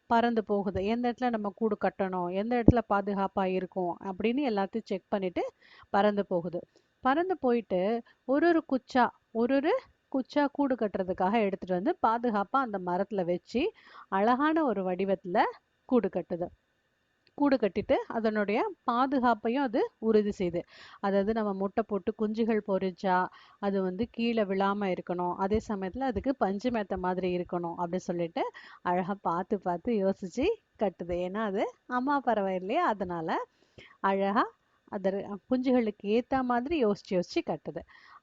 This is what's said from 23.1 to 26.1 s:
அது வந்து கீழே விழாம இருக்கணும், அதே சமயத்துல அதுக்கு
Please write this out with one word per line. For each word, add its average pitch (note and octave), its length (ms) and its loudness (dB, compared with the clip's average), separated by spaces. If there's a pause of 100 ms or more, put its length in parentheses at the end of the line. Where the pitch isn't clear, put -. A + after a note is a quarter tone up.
அது G3 220 0
வந்து F#3 300 -2
கீழே A#3 320 0
விழாம G3 500 0
இருக்கணும், F3 420 -2
அதே G3 320 0
சமயத்துல G3 320 -6
அதுக்கு C4 360 -2